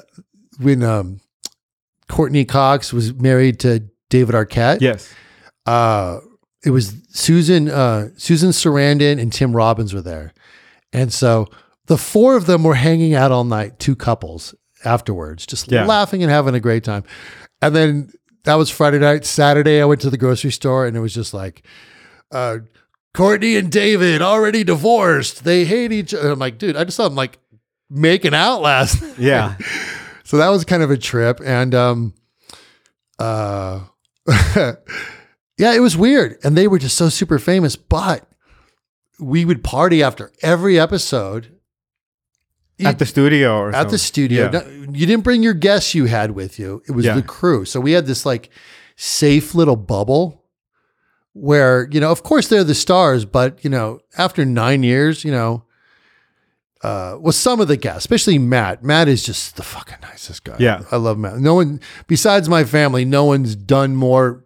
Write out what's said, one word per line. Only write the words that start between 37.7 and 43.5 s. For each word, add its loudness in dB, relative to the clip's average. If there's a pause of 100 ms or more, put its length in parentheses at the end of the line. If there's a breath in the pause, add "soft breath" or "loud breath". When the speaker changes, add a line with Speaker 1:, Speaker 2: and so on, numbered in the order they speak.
Speaker 1:
but -4 (920)
we -2
would -2
party 0
after -4 (120)
every 2
episode. -4 (1300)
Speaker 2:
At 0
the 2
studio 2